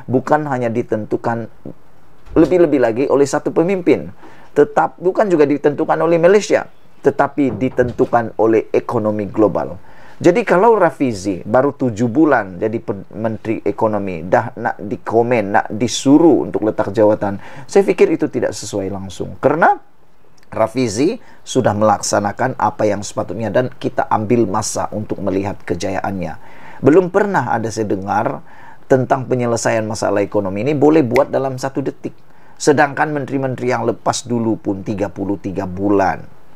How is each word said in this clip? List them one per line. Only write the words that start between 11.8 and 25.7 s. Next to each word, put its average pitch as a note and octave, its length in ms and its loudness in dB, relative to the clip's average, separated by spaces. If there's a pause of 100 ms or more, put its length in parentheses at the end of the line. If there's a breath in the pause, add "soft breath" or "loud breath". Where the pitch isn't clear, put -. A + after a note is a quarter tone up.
bulan A#2 480 2
jadi A2 240 -2
pe-, G2+ 320 -8
Menteri A2 480 -4
Ekonomi, G2+ 640 -2
dah A#2 320 0
nak A2+ 240 -6
dikomen, A2 720 0
nak G2+ 160 2
disuruh C3 800 4
untuk G2 160 -2
letak G#2+ 320 -2
jawatan, G#2 400 2 (320 loud breath)
saya G3 160 4
fikir G3 320 4
itu C#3+ 160 -2
tidak - 240 -2
sesuai G2 320 -6
langsung. F#2+ 480 -10
Kerana E3+ 400 2 (800)
Rafizi A#2 640 0 (240 soft breath)
sudah A2+ 320 0
melaksanakan G#2+ 800 0
apa G#2+ 320 0
yang G#2 160 -2
sepatutnya G#2 480 -6
dan B2+ 220 2
kita - 340 -4
ambil A2 400 2
masa G2 460 -4
untuk G#2+ 260 -6
melihat G2 460 -2
kejayaannya. F#2+ 720 -4 (380 loud breath)